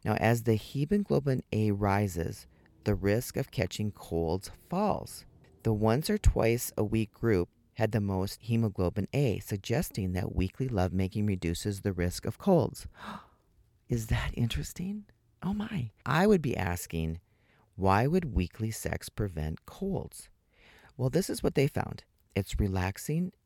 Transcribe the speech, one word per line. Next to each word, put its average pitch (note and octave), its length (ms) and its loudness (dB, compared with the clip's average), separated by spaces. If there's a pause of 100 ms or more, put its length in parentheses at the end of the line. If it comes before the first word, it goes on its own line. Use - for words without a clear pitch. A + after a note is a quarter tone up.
Now, G#2+ 100 2
as A#2 300 4
the A2+ 100 4
hemoglobin C#3 880 0 (100)
A G#2+ 200 2
rises, G2 760 0 (380)
the G#2 100 2
risk G2+ 420 0
of - 140 -4
catching G#2 400 -2
colds E2 600 -2 (200)
falls. - 540 -2 (400)
The A2+ 80 2
once A2 360 2
or G#3+ 100 2
twice - 600 4
a G#2+ 60 4
week G#2+ 280 0
group G#2 360 2 (260)
had G#2+ 180 0
the A2+ 80 2
most G2 420 -2
hemoglobin G#2+ 720 0
A, B2 280 0
suggesting G2+ 720 -2
that F#2 220 -2
weekly F#2+ 340 -2
lovemaking F#2+ 580 0
reduces F#2+ 540 -2
the G2+ 120 -2
risk F2+ 340 -2
of - 120 -6
colds. - 480 2 (180)
<gasps> - 840 -18
Is A2+ 180 -2
that - 280 0
interesting? F3 720 -4 (380)
Oh F#3 100 -2
my. G#3 380 -4 (160)
I D#3+ 200 4
would G3 160 6
be - 140 -2
asking, E2 640 -2 (560)
"Why F#2+ 320 4
would D#3+ 300 0
weekly A2 340 -2
sex - 380 -6
prevent D#2+ 580 -4
colds?" - 600 -8 (680)
Well, B2+ 140 0
this D#3+ 180 0
is - 140 -6
what G#3+ 120 2
they C#3 120 4
found. - 380 -4 (320)
It's - 240 -2
relaxing G2 720 -2 (140)